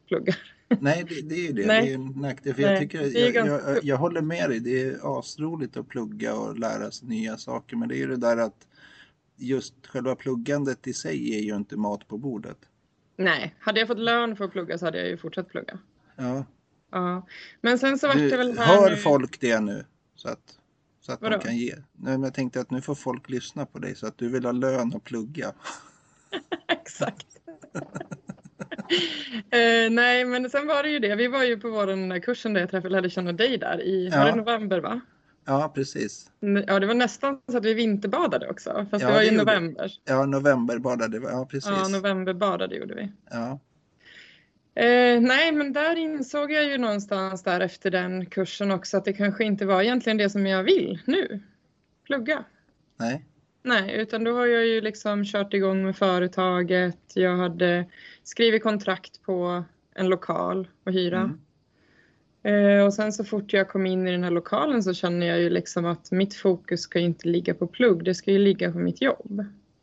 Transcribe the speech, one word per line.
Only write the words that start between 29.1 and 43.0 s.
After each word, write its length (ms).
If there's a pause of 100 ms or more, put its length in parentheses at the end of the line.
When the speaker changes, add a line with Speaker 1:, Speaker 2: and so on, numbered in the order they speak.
Speaker 1:
Eh, 400
nej, 340
men 260
sen 160
var 160
det 80
ju 80
det. 180
Vi 120
var 160
ju 160
på 100
vår, 160
den 220
där 100
kursen 340
där 80
jag 100
träffade, 220
lärde 180
känna 220
dig 260
där 240
i, 280
var 80
Speaker 2:
Ja. 60
Speaker 1:
det 100
november, 460
va? 200 (440)
Speaker 2:
Ja, 300
precis. 560 (100)
Speaker 1:
N-, 260
ja, 140
det 60
var 80
nästan 540
så 100
att 60
vi 100
vinterbadade 760
också, 420
fast 120
Speaker 2:
Ja, 60
Speaker 1:
det 60
var 60
Speaker 2:
det 60
Speaker 1:
ju 60
Speaker 2:
gjorde 120
Speaker 1:
november. 480 (120)
Speaker 2:
Ja, 220
novemberbadade 920
vi. 80
Ja, 240
precis. 200
Speaker 1:
Ja, 180
novemberbadade 880
gjorde 180
vi. 180 (180)